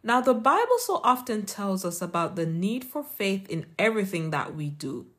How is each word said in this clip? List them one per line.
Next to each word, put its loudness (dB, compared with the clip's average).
Now, 4
the 4
Bible 4
so 0
often 2
tells -4
us -4
about -2
the 0
need -2
for -6
faith -4
in -4
everything 0
that -2
we -4
do. -8